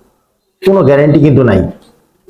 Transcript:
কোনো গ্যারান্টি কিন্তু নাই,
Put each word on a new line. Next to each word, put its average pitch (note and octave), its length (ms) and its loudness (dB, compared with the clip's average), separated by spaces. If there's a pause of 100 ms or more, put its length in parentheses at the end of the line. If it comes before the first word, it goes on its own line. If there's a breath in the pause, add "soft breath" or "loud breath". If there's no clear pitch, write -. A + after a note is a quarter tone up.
(640)
কোনো F#3+ 180 0
গ্যারান্টি C#3+ 360 0
কিন্তু C#3 240 0
নাই, F#2+ 240 -2 (640)